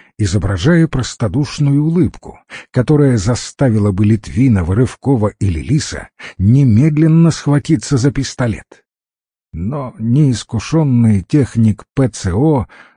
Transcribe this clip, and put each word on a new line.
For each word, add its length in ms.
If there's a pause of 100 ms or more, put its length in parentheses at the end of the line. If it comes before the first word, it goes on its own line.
(160)
изображая 720
простодушную 960
улыбку, 560 (300)
которая 480
заставила 760
бы 140
Литвинова, 680
Рывкова 540 (100)
или 220
Лиса 480 (300)
немедленно 920
схватиться 680
за 120
пистолет. 760 (680)
Но 460
неискушенный 1200
техник 640 (100)
П 140
Ц 240
О 340 (300)